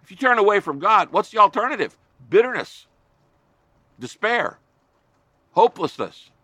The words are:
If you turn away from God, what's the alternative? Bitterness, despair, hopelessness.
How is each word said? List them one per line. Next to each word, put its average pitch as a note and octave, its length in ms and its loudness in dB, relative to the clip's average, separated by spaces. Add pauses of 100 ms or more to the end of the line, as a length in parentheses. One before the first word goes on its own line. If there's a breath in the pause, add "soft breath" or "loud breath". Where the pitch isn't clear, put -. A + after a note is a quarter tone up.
If - 80 -20
you F#3 60 -20
turn B3 200 0
away G3+ 220 2
from D3 180 -8
God, F#3+ 340 0
what's G3 200 -2
the G#3+ 80 -4
alternative? G#3 580 0 (320)
Bitterness, A3+ 560 0 (1120)
despair, G#3 600 -4 (960)
hopelessness. E3 760 -2 (140)